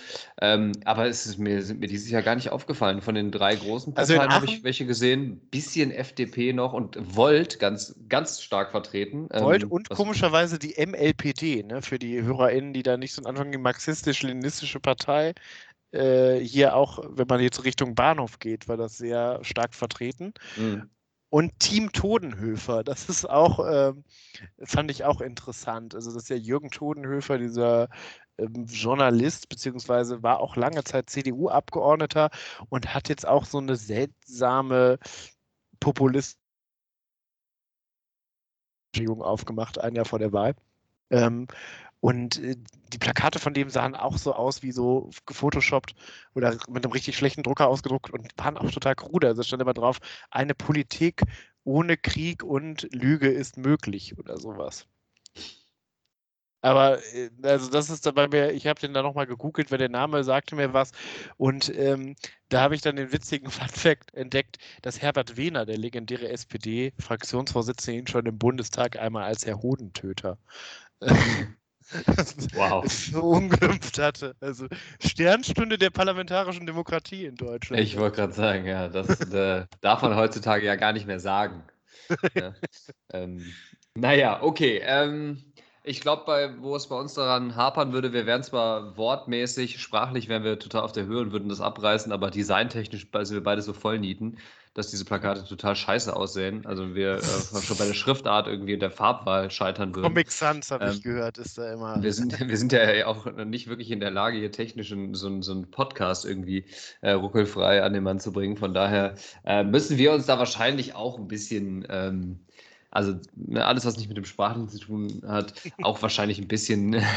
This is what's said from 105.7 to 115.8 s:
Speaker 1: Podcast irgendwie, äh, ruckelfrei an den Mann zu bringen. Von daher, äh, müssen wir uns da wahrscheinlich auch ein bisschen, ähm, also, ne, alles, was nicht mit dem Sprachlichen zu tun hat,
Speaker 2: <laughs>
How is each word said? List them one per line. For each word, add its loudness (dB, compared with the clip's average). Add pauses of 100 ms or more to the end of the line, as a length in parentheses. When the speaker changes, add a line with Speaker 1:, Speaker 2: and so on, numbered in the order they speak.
Speaker 1:
Podcast -2
irgendwie, -4 (340)
äh, 2
ruckelfrei 4
an 4
den 0
Mann 0
zu -8
bringen. -2
Von -2
daher, 2 (280)
äh, 2
müssen 2
wir 8
uns 2
da 4
wahrscheinlich 0
auch -8
ein -10
bisschen, -6
ähm, -4 (540)
also, 2 (220)
ne, -2
alles, 2
was 0
nicht -6
mit -8
dem -8
Sprachlichen -4
zu -14
tun -6
hat, -2
Speaker 2:
<laughs> -14